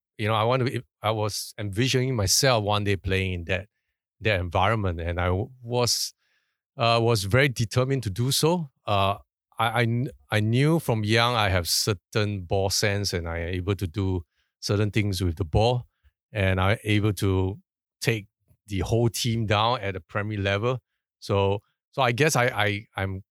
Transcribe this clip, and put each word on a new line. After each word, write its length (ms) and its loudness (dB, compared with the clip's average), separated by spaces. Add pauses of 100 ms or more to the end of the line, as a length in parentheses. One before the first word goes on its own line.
(180)
you 100 -2
know, 60 0
I 100 2
want 220 2
to, 160 -4 (200)
I 100 0
was 460 -4
envisioning 580 0
myself 480 2
one 200 0
day 140 0
playing 360 -2
in 120 -6
that, 220 -4 (540)
that 180 0
environment. 600 0
And 200 -4
I 80 0
w-, 220 -2 (140)
was, 500 -2 (640)
uh, 240 2
was 220 2
very 260 4
determined 540 -2
to 60 -6
do 220 -2
so. 380 0 (160)
Uh, 320 2 (400)
I, 240 0
I 40 2
kn-, 240 -2 (220)
I 100 2
knew 380 2
from 240 -2
young 320 2
I 140 2
have 180 0
certain 720 -2
ball 280 0
sense 440 -2
and 140 -4
I 120 -4
am 100 -6
able 260 -2
to 120 -4
do 360 -2 (360)
certain 320 0
things 300 -2
with 160 0
the 80 -4
ball. 420 0 (460)
And 260 0
I'm 240 2
able 300 2
to 460 0 (420)
take 260 -2 (400)
the 120 -4
whole 300 2
team 360 -4
down 340 2
at 140 -6
the 80 -10
primary 360 -6
level. 420 0 (400)
So, 420 0 (300)
so 100 -2
I 100 4
guess 240 2
I, 120 2
I, 380 -2 (120)
I'm 340 -6